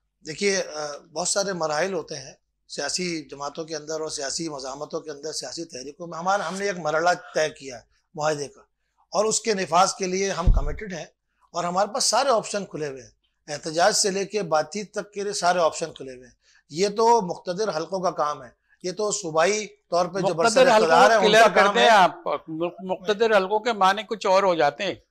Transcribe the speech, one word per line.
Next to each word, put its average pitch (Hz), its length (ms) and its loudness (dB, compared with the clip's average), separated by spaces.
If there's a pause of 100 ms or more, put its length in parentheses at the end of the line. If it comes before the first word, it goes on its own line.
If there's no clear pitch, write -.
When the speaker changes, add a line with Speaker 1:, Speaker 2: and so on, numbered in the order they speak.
(260)
Speaker 1:
देखिए, 185 360 -4
अ, 151 500 -10
बहुत 170 180 -6
सारे 196 240 -2
मराहिल 160 400 -2
होते 156 220 -8
हैं 139 220 -18 (300)
सियासी 160 540 -6
जमातों 143 440 -12
के 160 100 -10
अंदर 151 180 -10
और 156 180 -6
सियासी 147 380 -8
मजामतों 147 520 -10
के 151 100 -14
अंदर, 147 200 -12
सियासी - 320 -10
तहरीकों 147 440 -16
में। 165 100 -12
हमारा, 185 280 -2
हमने 190 240 -4
एक 185 80 -6
मरहला 160 360 0
तय 165 360 -4
किया 135 280 -16
है - 100 -20 (300)
मुआहदे 147 300 -2
का - 200 -20 (460)
और 202 120 2
उसके 220 280 -2
निफाज 190 400 2
के 190 140 -6
लिए 190 220 -2
हम 170 220 2
कमिटेड 156 420 -2
हैं 165 180 -12 (420)
और 170 120 -4
हमारे 180 220 0
पास 226 180 -4
सारे 262 240 2
ऑप्शन 208 360 0
खुले 151 220 -8
हुए 135 140 -12
हैं, 117 120 -20 (360)
एहतजाज 165 460 0
से 202 160 0
लेके 196 300 -4
बातचीत 160 560 -4
तक - 140 -8
के 202 120 -10
लिए 202 100 -6
सारे 180 260 0
ऑप्शन 160 280 0
खुले 135 260 -16
हुए 127 120 -20
हैं। 120 120 -20 (340)
ये 180 180 0
तो 226 320 4
मुख्तदिर 185 480 -4
हलकों 165 300 -4
का 180 120 0
काम 147 320 -4
है, 120 120 -20 (300)
ये 180 60 -4
तो 208 200 -4
सूबाई 180 540 0
तौर 175 420 -2
पे 185 140 -4
जो 185 60 0
Speaker 2:
मुख्तदिर 170 160 0
Speaker 1:
बरसर 220 240 6
Speaker 2:
हलकों 175 200 6
Speaker 1:
इख्तियार 170 240 6
है, 226 80 4
Speaker 2:
को 196 60 4
क्लियर 214 180 8
Speaker 1:
उनका 190 120 4
Speaker 2:
कर 202 80 6
Speaker 1:
काम 202 120 4
Speaker 2:
दें 233 60 4
Speaker 1:
है। 240 80 8
Speaker 2:
आप, 180 600 4
मु-, 170 340 -6
मुख्तदिर 202 500 0
हलकों 202 260 2
के 233 140 0
माने 196 300 2
कुछ 208 220 -6
और 196 200 4
हो 180 100 4
जाते 147 280 2
हैं। 175 280 -6